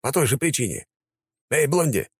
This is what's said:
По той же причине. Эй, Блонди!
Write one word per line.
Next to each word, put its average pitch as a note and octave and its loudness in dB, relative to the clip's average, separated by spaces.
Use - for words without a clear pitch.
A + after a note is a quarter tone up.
По B2+ -4
той D3+ 2
же B2+ 2
причине. B2+ -4
Эй, D3 2
Блонди! D3+ 0